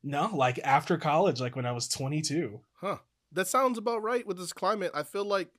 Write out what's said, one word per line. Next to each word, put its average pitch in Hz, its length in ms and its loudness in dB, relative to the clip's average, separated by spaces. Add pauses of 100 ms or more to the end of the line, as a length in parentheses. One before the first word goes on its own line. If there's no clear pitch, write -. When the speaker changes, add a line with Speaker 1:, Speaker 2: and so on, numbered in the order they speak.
Speaker 1:
No, 143 300 0
like, 127 300 2
after 151 340 4
college, 156 440 2
like, 123 140 -4
when 127 100 -4
I 123 60 0
was 120 160 -4
twenty-two. 143 720 -2 (180)
Speaker 2:
Huh. 180 180 -4 (360)
That 185 140 0
sounds 262 300 2
about 226 260 -2
right 240 220 0
with 190 120 -4
this 175 160 -10
climate. 190 400 0
I 147 100 -2
feel 202 220 -4
like 196 340 0